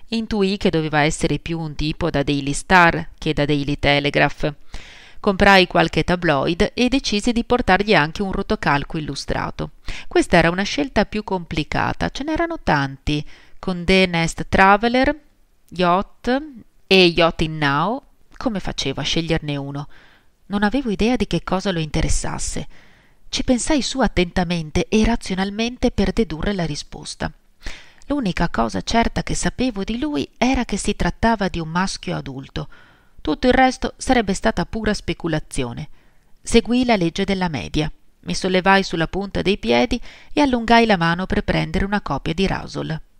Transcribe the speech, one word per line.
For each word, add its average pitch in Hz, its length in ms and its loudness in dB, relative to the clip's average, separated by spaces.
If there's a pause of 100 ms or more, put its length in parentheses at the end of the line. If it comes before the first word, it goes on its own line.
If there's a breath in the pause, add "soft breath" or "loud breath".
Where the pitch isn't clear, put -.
intuì 214 480 0
che 196 120 2
doveva 156 320 0
essere 156 380 0
più 165 200 -6
un 156 140 -8
tipo 151 380 -2
da 143 100 0
Daily 139 320 0
Star 170 640 4
che 156 160 -4
da 147 120 0
Daily 143 340 0
Telegraph. 147 720 2 (680 loud breath)
Comprai 196 480 6
qualche 165 380 2
tabloid 170 680 0
e 247 140 0
decisi 240 460 0
di 233 100 0
portargli 208 500 2
anche 160 280 2
un 196 100 -2
rotocalco 170 680 -2
illustrato. - 760 -6 (360 loud breath)
Questa - 300 2
era 165 120 6
una 180 140 -2
scelta 247 420 0
più 214 200 -6
complicata, 156 840 -4
ce - 140 -10
n'erano 320 400 -2
tanti: 147 640 0 (340 soft breath)
Condé 185 460 2
Nast 165 420 -2
Traveler, 233 680 4 (580)
Yacht 185 680 0 (460)
e 190 180 8
Yacht 170 360 2
in 156 160 -2
Now. 156 440 0 (360)
Come 202 240 -2
facevo 135 400 -4
a - 20 -4
sceglierne 160 540 -2
uno? 143 320 -8 (560 soft breath)
Non 202 180 -2
avevo 240 260 0
idea 214 280 2
di 202 100 0
che 170 160 -2
cosa 190 280 -2
lo 165 80 -2
interessasse. 156 880 0 (600 soft breath)
Ci - 160 -4
pensai 254 380 2
su - 180 -4
attentamente 175 880 0
e 214 160 2
razionalmente 226 880 -2
per 190 220 0
dedurre 185 400 -2
la 180 120 -2
risposta. 147 640 -8 (800 loud breath)
L'unica 196 420 0
cosa - 320 -2
certa - 400 0
che - 140 -4
sapevo 208 480 -2
di 220 160 -6
lui 294 280 -4 (100)
era 247 280 2
che 208 120 -6
si 202 180 -2
trattava 202 540 0
di 175 100 -6
un 160 80 -6
maschio 175 480 -4
adulto. 139 540 -10 (520 soft breath)
Tutto 156 260 0
il 247 60 6
resto 254 440 2
sarebbe 233 360 0
stata 180 320 -2
pura 214 280 -4
speculazione. 151 960 -6 (520)
Seguii 240 440 2
la 240 100 2
legge 180 300 0
della 185 240 -2
media. 151 420 -4 (300)
Mi 175 120 -6
sollevai 185 480 2
sulla 165 260 -2
punta 196 360 -6
dei 196 160 0
piedi 240 420 0 (320 loud breath)
e 294 80 2
allungai 233 460 4
la 208 100 4
mano 170 300 0
per 202 160 -2
prendere 165 420 0
una 196 160 -2
copia 151 320 -4
di 185 140 0
Rasol. 147 520 -6 (200)